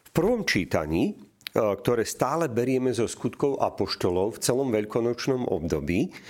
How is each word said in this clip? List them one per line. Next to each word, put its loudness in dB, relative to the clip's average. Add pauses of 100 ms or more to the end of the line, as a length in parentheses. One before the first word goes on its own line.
V -20
prvom 2
čítaní, 0
e, -14 (400)
ktoré 2
stále -2
berieme 2
zo 0
Skutkov -2
apoštolov 0
v -14
celom 0
veľkonočnom 0
období, 0 (180)